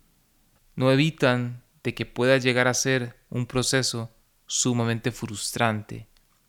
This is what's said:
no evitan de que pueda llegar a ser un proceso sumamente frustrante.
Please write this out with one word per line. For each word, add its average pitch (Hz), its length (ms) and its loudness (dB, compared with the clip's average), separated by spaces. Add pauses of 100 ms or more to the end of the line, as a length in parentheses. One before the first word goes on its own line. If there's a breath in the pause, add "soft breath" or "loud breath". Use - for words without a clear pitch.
(760)
no 131 140 2
evitan 123 720 2 (200)
de 117 120 -4
que 113 120 -6
pueda 131 320 2
llegar 123 300 2
a 123 60 0
ser 127 420 -2 (140)
un 120 160 -4
proceso 123 640 -2 (360)
sumamente 117 640 0
frustrante. 110 1000 -4 (400)